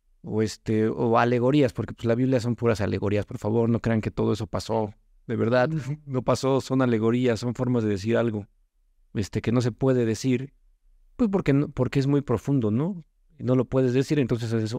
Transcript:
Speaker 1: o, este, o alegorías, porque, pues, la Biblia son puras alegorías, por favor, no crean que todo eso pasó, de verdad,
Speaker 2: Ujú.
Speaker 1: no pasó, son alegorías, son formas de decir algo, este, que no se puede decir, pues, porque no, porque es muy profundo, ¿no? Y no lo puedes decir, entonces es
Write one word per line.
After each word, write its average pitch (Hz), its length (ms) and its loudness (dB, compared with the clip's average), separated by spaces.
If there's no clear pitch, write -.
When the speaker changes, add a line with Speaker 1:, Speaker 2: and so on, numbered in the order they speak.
Speaker 1:
o, 110 200 -2
este, 110 460 0
o 117 300 0
alegorías, 123 540 2
porque, - 220 -8
pues, - 120 -10
la 117 80 4
Biblia 131 260 2
son 117 160 -2
puras 110 240 0
alegorías, 101 440 -2
por - 140 -12
favor, 113 320 0
no 113 100 2
crean 113 200 0
que 107 100 -4
todo 113 220 0
eso 107 140 -4
pasó, 107 460 -4
de 113 100 -6
verdad, 123 360 2
Speaker 2:
Ujú. 147 240 -6
Speaker 1:
no 131 160 -4
pasó, 131 380 0
son 131 220 0
alegorías, 117 580 2
son 120 140 -4
formas 123 300 0
de 104 60 0
decir 104 260 0
algo, 110 300 -2
este, 104 260 -4
que 113 120 -2
no 123 80 2
se 117 120 0
puede 127 340 0
decir, 127 460 -2
pues, 226 140 2
porque 170 220 0
no, 143 160 2
porque 131 320 -2
es 135 60 0
muy 143 160 2
profundo, 120 480 0
¿no? 160 340 -2
Y 117 60 -10
no 127 100 2
lo 127 120 4
puedes 131 260 0
decir, 139 260 0
entonces 117 340 -2
es 110 260 -2